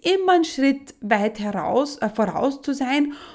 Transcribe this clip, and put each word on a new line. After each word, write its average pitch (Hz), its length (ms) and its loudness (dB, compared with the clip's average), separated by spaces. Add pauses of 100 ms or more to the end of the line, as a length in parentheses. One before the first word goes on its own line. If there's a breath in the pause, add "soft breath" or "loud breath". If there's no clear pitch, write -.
immer 370 300 2
einen 339 120 6
Schritt 277 560 0
weit 208 400 0
heraus, 208 560 -2
äh, 214 140 -2
voraus 226 500 -2
zu 277 140 -4
sein 285 400 -2 (200 loud breath)